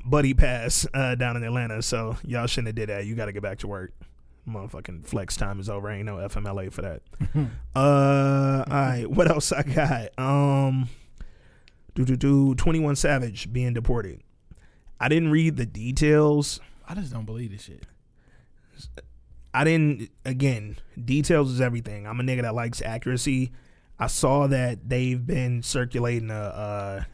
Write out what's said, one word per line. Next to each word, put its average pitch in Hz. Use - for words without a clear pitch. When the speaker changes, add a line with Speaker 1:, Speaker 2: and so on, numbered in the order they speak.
Speaker 1:
Buddy 135
Pass, 123
uh, 131
down 123
in 117
Atlanta, 117
so 113
y'all 120
shouldn't 120
have 110
did 110
that. 101
You 110
gotta 107
get 101
back 101
to -
work. 95
Motherfucking 98
flex 98
time 98
is 95
over. 101
Ain't 104
no 101
F 98
M 104
L 98
A 95
for -
that. 92
Speaker 2:
<laughs> 143
Speaker 1:
Uh, 139
all 131
right, 127
what 165
else 151
I 139
got? 131
Um, 135
do, 131
do, 127
do, 139
Twenty-one 156
Savage 131
being 123
deported. 113
I 127
didn't 160
read 156
the 120
details. 147
Speaker 2:
I 170
just 175
don't 113
believe 110
this 101
shit. -
Speaker 1:
I 131
didn't, 151
again, 127
details 139
is 123
everything. 117
I'm 113
a -
nigga 127
that 113
likes 117
accuracy. 127
I 117
saw 139
that 123
they've 127
been 123
circulating 120
a, 101